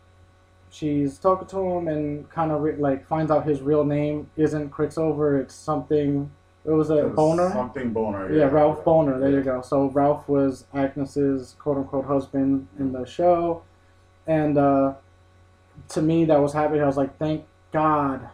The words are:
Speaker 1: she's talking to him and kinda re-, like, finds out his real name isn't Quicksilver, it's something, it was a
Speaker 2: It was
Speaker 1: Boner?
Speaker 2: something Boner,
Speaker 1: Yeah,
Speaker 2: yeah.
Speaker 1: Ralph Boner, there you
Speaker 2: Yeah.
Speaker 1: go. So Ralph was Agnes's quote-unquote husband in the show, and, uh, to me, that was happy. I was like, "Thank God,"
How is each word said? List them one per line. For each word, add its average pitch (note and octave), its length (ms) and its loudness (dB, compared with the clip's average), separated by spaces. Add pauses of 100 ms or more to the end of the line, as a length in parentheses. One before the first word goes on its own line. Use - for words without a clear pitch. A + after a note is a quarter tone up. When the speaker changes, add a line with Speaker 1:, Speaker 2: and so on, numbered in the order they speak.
(680)
Speaker 1:
she's C#3+ 480 -2
talking F#3 300 0
to F#3+ 120 -8
him F3 280 -2
and D3 440 -6
kinda D#3 240 -2
re-, D3 200 -2
like, C#3 300 -2
finds D#3 260 -2
out D3 140 2
his C#3+ 160 -2
real D3 240 2
name D3 500 -2
isn't D3+ 340 -2
Quicksilver, D3 680 0
it's C3 180 -4
something, C#3+ 720 -2 (360)
it D#3 60 -2
was D#3 180 2
a D#3 100 4
Speaker 2:
It C#3+ 60 2
was - 100 -4
Speaker 1:
Boner? E3 360 4
Speaker 2:
something B2 420 -4
Boner, G2+ 380 -4
Speaker 1:
Yeah, D#3 140 2
Speaker 2:
yeah. C3+ 60 2
Speaker 1:
Ralph D3+ 320 2
Boner, C3 360 4
there C#3 100 2
you C#3 80 2
Speaker 2:
Yeah. C3+ 60 0
Speaker 1:
go. B2+ 180 -2
So C#3 260 0
Ralph C#3+ 400 0
was C#3 460 0
Agnes's C#3 840 -2
quote-unquote C#3 460 -4
husband C3+ 640 -2 (100)
in C3+ 140 -2
the B2+ 140 -8
show, E3+ 560 0 (640)
and, D3+ 320 0
uh, C#3 360 2 (960)
to E3+ 120 -4
me, E3 240 2
that D3+ 160 4
was C#3+ 120 0
happy. D3+ 280 0
I D3 40 2
was C#3 120 0
like, C3+ 200 -2
"Thank D#3 280 -4 (260)
God," D3 500 0 (120)